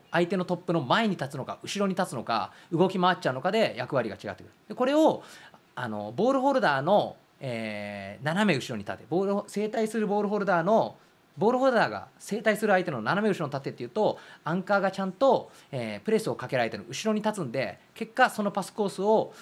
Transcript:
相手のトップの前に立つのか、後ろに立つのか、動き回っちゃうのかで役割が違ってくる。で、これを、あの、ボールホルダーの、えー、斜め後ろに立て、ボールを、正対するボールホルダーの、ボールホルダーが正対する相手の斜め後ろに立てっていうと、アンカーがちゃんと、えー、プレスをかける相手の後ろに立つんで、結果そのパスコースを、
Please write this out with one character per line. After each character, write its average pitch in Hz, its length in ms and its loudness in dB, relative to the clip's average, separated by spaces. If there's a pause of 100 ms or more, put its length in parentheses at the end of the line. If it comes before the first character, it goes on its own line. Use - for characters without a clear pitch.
相 170 180 2
手 196 80 -2
の 180 80 0
ト 175 120 -2
ッ - 20 -2
プ 175 160 -2
の 165 80 2
前 185 260 2
に 196 40 0
立 139 180 -6
つ 139 80 -10
の 123 80 -8
か、 98 160 -10
後 - 180 -6
ろ 202 80 0
に 190 60 0
立 175 180 -2
つ - 20 -12
の 113 100 -6
か、 110 280 -2 (200)
動 175 180 4
き 190 100 -4
回 180 160 4
っ 180 40 -8
ち - 80 0
ゃ 135 40 0
う 127 40 -2
の 135 60 -8
か 185 100 0
で 180 260 2
役 127 180 -4
割 113 140 2
が 95 60 -10
違 - 20 -16
っ - 40 -18 (140)
て 92 80 -18
く 98 40 -20
る。 - 20 -20 (200)
で、 214 60 -12
こ 247 100 0
れ 277 100 2
を、 302 280 4 (520)
あ 127 120 -6
の、 104 280 -6
ボ 220 160 2
ー - 20 4
ル 262 80 0
ホ 277 120 2
ル 262 80 0
ダ 147 180 2
ー - 20 -2
の、 151 340 2 (240)
え 104 800 -8
ー、 131 40 -4
斜 185 280 2
め 135 40 0
後 - 140 -6
ろ 110 60 -6
に 98 60 -8
立 95 160 -8
て、 - 100 -20
ボ 180 140 0
ー - 40 -2
ル 202 100 0
を、 - 100 -6
正 208 220 -4
対 220 180 0
す 220 120 -4
る 214 80 0
ボ 208 120 0
ー 208 40 0
ル 202 60 0
ホ 208 100 0
ル 190 60 -2
ダ 180 140 2
ー 160 40 0
の、 180 340 2 (380)
ボ 190 140 2
ー 254 40 4
ル 254 40 2
ホ 254 80 2
ル 262 60 4
ダ 190 160 4
ー - 20 -2
が 98 200 -10 (100)
正 208 240 -6
対 214 140 2
す 208 100 0
る 202 60 6
相 185 120 4
手 175 60 -4
の 120 100 -4
斜 175 260 0
め 190 60 2
後 175 60 -8
ろ 151 80 -4
に 135 40 -8
立 139 120 -6
て 147 80 -6
っ - 20 -8
て 127 100 -10
い 120 40 -8
う - 20 -10
と、 208 300 0 (240)
ア 156 100 -2
ン 185 80 -2
カ 202 140 0
ー 196 60 2
が 190 100 0
ち 190 80 -8
ゃ 190 60 -2
ん 185 60 -4
と、 254 400 4 (200)
え 113 260 -4
ー、 - 40 -14
プ 220 100 -4
レ 220 80 4
ス 147 100 -4
を 120 60 -2
か 127 120 -10
け 135 100 -2
る 120 40 4
相 113 100 0
手 107 60 -8
の 104 100 -10
後 214 240 -4
ろ - 20 2
に 214 100 -2
立 208 180 -2
つ - 20 -4
ん 117 80 -8
で、 117 280 -6 (160)
結 226 180 -10
果 254 160 4
そ 208 140 -4
の 202 80 0
パ 202 100 -4
ス - 100 -8
コ 214 140 -4
ー 185 40 -2
ス 185 120 -8
を、 208 400 2